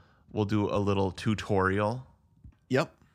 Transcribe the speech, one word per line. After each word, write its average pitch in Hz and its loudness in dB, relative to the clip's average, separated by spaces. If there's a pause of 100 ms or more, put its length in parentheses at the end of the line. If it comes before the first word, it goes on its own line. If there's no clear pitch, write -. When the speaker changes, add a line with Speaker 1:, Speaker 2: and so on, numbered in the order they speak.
(320)
Speaker 1:
we'll 107 0
do 104 2
a 90 0
little 98 2
tutorial. 104 0 (640)
Speaker 2:
Yep. 135 0 (240)